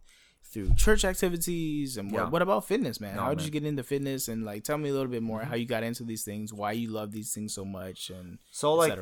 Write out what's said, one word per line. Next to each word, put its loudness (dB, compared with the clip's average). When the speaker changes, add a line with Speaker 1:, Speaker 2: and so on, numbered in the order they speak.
Speaker 1:
through 4
church 8
activities, 0
and -6
what, 0
Speaker 2:
Yeah. 0
Speaker 1:
what 2
about 2
fitness, 0
man? -8
Speaker 2:
No, -2
Speaker 1:
How 0
did 0
Speaker 2:
man. -2
Speaker 1:
you -6
get -2
into -2
fitness? -2
And, -4
like, -6
tell -2
me -2
a 0
little 0
bit -2
more -2
Speaker 2:
Mm-hmm. -6
Speaker 1:
how -2
you 0
got 0
into -4
these -6
things, -6
why -2
you -2
love -4
these -8
things -6
so -8
much, -10
and -14
Speaker 2:
So, 2
like, 6
Speaker 1:
et -4